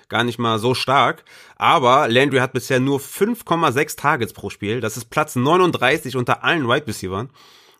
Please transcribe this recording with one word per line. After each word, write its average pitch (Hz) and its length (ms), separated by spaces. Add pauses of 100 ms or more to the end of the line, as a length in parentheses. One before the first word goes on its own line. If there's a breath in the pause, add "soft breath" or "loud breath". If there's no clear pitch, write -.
gar 110 160
nicht 120 160
mal 113 200
so 120 140
stark, 131 520 (320 loud breath)
aber 131 500
Landry 127 300
hat 127 160
bisher 127 260
nur 135 220
fünf 226 420
Komma 165 300
sechs 147 240
Targets 143 340
pro - 180
Spiel. 107 300
Das 110 160
ist 120 140
Platz 151 260
neununddreißig 143 800
unter 123 300
allen 139 240
Wide 147 180
Receivern. 101 420 (500 soft breath)